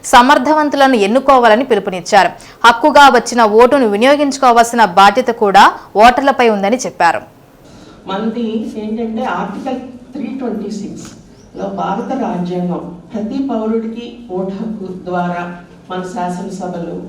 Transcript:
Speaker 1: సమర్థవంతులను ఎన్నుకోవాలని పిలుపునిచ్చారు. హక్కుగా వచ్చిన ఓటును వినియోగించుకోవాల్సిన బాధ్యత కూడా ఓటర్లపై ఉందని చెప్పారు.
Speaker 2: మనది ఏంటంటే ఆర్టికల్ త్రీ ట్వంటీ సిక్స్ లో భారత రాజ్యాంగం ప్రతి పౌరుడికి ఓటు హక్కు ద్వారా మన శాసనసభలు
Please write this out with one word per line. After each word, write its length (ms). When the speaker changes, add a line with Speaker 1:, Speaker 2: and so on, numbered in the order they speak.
Speaker 1:
సమర్థవంతులను 920
ఎన్నుకోవాలని 680
పిలుపునిచ్చారు. 680
హక్కుగా 420
వచ్చిన 360
ఓటును 420
వినియోగించుకోవాల్సిన 1000
బాధ్యత 440
కూడా 440
ఓటర్లపై 520
ఉందని 280
చెప్పారు. 440
Speaker 2:
మనది 680
ఏంటంటే 480
ఆర్టికల్ 560
త్రీ 140
ట్వంటీ 440
సిక్స్ 360
లో 100
భారత 560
రాజ్యాంగం 800
ప్రతి 340
పౌరుడికి 680
ఓటు 200
హక్కు 380
ద్వారా 520
మన 120
శాసనసభలు 1080